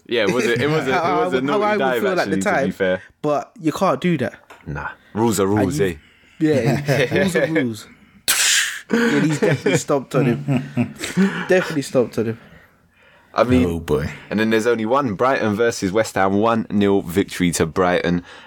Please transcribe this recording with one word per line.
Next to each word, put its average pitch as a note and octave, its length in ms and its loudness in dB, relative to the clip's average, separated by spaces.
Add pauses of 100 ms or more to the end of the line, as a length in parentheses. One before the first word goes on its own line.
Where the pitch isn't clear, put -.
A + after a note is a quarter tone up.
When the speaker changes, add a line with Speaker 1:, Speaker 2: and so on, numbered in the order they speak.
Speaker 1:
Yeah, A2+ 200 0
was A2+ 200 2
it? A#2 160 0
It C#3+ 60 0
was D3+ 200 0
a, C3+ 60 0
Speaker 2:
<laughs> F3+ 60 0
How E3+ 220 0
Speaker 1:
it - 40 0
was F3 80 -2
a - 20 0
Speaker 2:
I B2+ 40 0
would, C3+ 100 -2
how G#3 80 0
Speaker 1:
naughty G#3 60 0
Speaker 2:
I G#3 80 0
would G#3+ 60 0
Speaker 1:
dive, B2+ 240 0
Speaker 2:
feel G3+ 80 0
at F#3 60 -2
the F3 60 2
Speaker 1:
actually, G#2 100 -2
to F#2+ 60 0
be G2 40 -2
Speaker 2:
time, C#3 300 0
Speaker 1:
fair. F#2 300 -2 (200)
Speaker 2:
but D3 380 -2
you D#3 120 0
can't E3+ 280 0
do F3 180 0
that. - 160 -4 (320)
Speaker 1:
Nah. C#2+ 220 -8 (260)
Rules G#2+ 260 0
are G2 60 2
rules, G2+ 340 0
Speaker 2:
And F2 180 -2 (400)
you D#3 120 2
Speaker 1:
eh? C#3 300 0 (280)
Speaker 2:
Yeah, - 100 -2
Speaker 1:
<laughs> - 40 2
Speaker 2:
rules F3+ 140 0
are E3 160 2
rules. B2 340 -4 (1080)
Yeah, A#3 280 2
he's D3 200 0
definitely F3 380 2
stomped C#3 360 -2
on B2 120 2
him. A#2+ 680 -2 (220)
Speaker 1:
<laughs> F3+ 320 -2
Speaker 2:
Definitely E3+ 340 0
stomped A#2+ 360 -2
on A2 80 -2
him. A2 120 -6 (960)
Speaker 1:
I - 80 2
mean, B2 240 4
Speaker 3:
Oh, E2+ 140 -2
boy. D2+ 280 -2 (220)
Speaker 1:
and F#2+ 80 -2
then A2 120 0
there's A2 160 2
only A2+ 200 0
one, B2+ 280 0
Brighton A2+ 420 0
versus A2+ 360 0
West - 220 0
Ham, G2 240 2
one A2+ 320 2
nil G2+ 320 2
victory F2 500 0
to E2+ 140 0
Brighton. F2+ 560 0 (240)